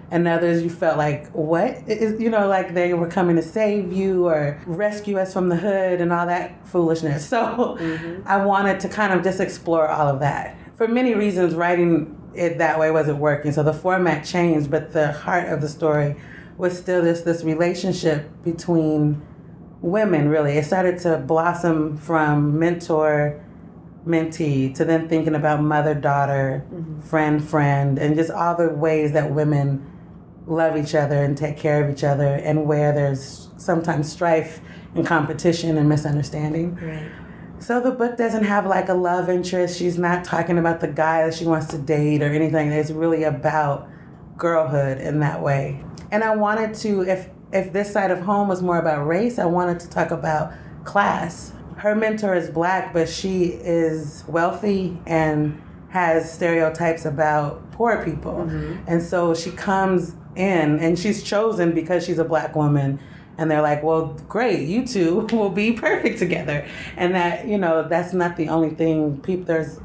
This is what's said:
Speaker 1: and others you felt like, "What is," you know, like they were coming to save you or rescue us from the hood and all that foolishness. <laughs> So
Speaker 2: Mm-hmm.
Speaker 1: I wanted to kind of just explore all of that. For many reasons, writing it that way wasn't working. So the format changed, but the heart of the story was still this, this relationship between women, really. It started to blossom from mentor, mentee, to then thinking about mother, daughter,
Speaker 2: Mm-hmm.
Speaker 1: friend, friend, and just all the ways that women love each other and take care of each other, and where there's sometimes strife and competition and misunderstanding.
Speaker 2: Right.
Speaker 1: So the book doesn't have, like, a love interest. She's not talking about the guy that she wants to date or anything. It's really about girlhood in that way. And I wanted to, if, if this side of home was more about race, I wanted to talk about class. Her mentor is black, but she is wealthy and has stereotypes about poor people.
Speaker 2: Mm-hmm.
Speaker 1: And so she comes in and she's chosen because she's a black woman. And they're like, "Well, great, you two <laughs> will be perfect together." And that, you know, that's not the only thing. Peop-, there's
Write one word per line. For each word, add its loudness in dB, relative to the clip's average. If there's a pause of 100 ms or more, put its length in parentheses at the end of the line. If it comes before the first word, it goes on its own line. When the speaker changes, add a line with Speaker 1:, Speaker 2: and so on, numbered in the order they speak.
(120)
Speaker 1:
and 2
others 2
you -2
felt 0
like, 0
"What 0 (100)
is," -2
you 0
know, 2
like 0
they 2
were 0
coming 2
to 2
save 0
you 2
or 0
rescue -2
us -2
from 0
the 2
hood 0
and 0
all 0
that -2 (160)
foolishness. 0
<laughs> -10
So 0
Speaker 2:
Mm-hmm. -6
Speaker 1:
I 4
wanted 2
to -4
kind 0
of 2
just 0
explore 0
all 2
of 2
that. -2 (200)
For 0
many 2
reasons, 2
writing 2 (180)
it -2
that 2
way 4
wasn't 2
working. 0
So 0
the 2
format 0
changed, 2
but -2
the 2
heart -2
of -2
the -2
story 0 (420)
was -2
still 0
this, 2
this -2
relationship 0 (160)
between 0 (600)
women, 2
really. 2
It 2
started 2
to 2
blossom 0
from 2
mentor, 2 (640)
mentee, 0
to 0
then 2
thinking 2
about 2
mother, 2
daughter, 0 (100)
Speaker 2:
Mm-hmm. -10
Speaker 1:
friend, 2
friend, 2
and 2
just 2
all 0
the 2
ways 2
that 2
women 0 (600)
love 2
each -2
other 2
and 0
take -4
care 2
of 0
each -6
other, 2 (100)
and 0
where 2
there's -2
sometimes -2
strife 0 (340)
and 0
competition 0
and 4
misunderstanding. -2
Speaker 2:
Right. -10 (480)
Speaker 1:
So -2
the 2
book -2
doesn't 0
have, 2
like, 0
a 2
love 2
interest. 0
She's -2
not 2
talking 0
about 2
the -2
guy 2
that 0
she -4
wants 2
to -6
date 2
or 2
anything. 2
It's 0
really 0
about 0 (500)
girlhood 2
in -2
that 0
way. -2 (280)
And 0
I 2
wanted 0
to, 0
if, -2 (220)
if 0
this -2
side 2
of -2
home 0
was 0
more 2
about 0
race, 0
I 2
wanted 0
to -14
talk -2
about -2 (320)
class. -2 (260)
Her 2
mentor 0
is 0
black, 0
but 0
she 0
is -2
wealthy 0
and 0 (280)
has 0
stereotypes 0
about -2
poor 0
people. -6
Speaker 2:
Mm-hmm. -6
Speaker 1:
And 2
so 0
she -6
comes 0 (200)
in 2
and 2
she's -2
chosen 2
because 0
she's -2
a 2
black -2
woman. 2 (380)
And 0
they're 2
like, 2
"Well, 0 (100)
great, 0
you 0
two 0
<laughs> -4
will 2
be 0
perfect 0
together." -2 (300)
And 0
that, 0
you 0
know, 2
that's 0
not 0
the -2
only 2
thing. 0
Peop-, -4
there's -2